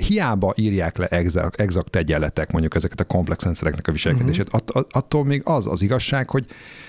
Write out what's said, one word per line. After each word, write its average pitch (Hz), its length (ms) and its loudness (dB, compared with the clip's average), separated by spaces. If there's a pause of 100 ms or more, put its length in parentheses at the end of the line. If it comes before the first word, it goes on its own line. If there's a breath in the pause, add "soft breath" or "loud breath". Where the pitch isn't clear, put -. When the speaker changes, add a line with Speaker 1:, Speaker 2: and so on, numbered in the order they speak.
Speaker 1:
hiába 113 500 2
írják 98 420 0
le 90 100 0
exak-, 87 540 0
exakt 92 340 0
egyenletek, 78 560 0
mondjuk 80 240 2
ezeket 82 240 -2
a - 60 2
komplex 85 380 0
rendszereknek 80 440 -2
a - 40 2
viselkedését. 135 560 2
Speaker 2:
Mhm. - 80 -4
Speaker 1:
At-, - 160 -2
at-, - 220 -2
attól 143 320 0
még 143 200 0
az 147 220 0
az - 140 0
igazság, 127 480 0
hogy 135 160 0 (440 loud breath)